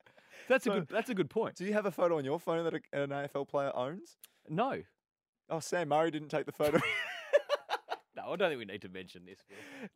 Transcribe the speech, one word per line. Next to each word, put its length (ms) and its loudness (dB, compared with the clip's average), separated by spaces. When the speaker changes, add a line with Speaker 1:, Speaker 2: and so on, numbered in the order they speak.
Speaker 1:
That's 180 4
a 40 4
Speaker 2:
So, 100 4
Speaker 1:
good, 100 -2
that's 200 -2
a 60 -2
good 140 2
point. 260 0
Speaker 2:
do 100 -6
you 80 0
have 120 2
a 60 2
photo 260 4
on 80 -2
your 140 0
phone 260 0
that 80 0
a, 300 -4
an 80 -2
A 120 -4
F 120 -8
L 100 0
player 300 0
owns? 420 -4
Speaker 1:
No. 320 0
Speaker 2:
Oh, 100 -2
Sam 300 -2
Murray 220 6
didn't 180 -6
take 160 -2
the 60 -6
photo. 340 4
<laughs> 60 0
Speaker 1:
No, 160 -8
I 40 0
don't 140 4
think 100 -2
we 60 -6
need 180 -8
to 60 -12
mention 360 -12
this, 140 -18
Will. 460 -14